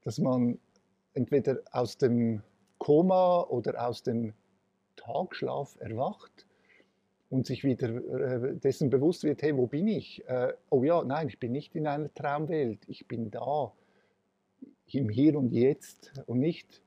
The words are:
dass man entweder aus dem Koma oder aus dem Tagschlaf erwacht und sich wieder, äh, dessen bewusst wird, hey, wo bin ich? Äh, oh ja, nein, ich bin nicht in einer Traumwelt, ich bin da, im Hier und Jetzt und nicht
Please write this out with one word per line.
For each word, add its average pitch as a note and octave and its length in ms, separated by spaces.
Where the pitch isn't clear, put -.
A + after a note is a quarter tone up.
dass A#2+ 160
man B2 400
entweder C3 440
aus B2 280
dem A#2 440
Koma F3+ 640
oder A#2+ 440
aus A#2+ 160
dem A2+ 320
Tagschlaf C#3 840
erwacht - 680
und C3 180
sich B2+ 160
wieder, B2+ 260
äh, B2+ 680
dessen E3+ 340
bewusst C3+ 320
wird, D3 200
hey, D3 140
wo B2 100
bin D3 200
ich? - 420
Äh, B2+ 240
oh C3 140
ja, E3 220
nein, C#3+ 240
ich A2 100
bin A#2+ 140
nicht D3 240
in D#3 100
einer D3 260
Traumwelt, D3 760
ich - 180
bin A2+ 240
da, B2 420
im C3+ 160
Hier C#3+ 300
und B2 140
Jetzt - 600
und B2 140
nicht - 460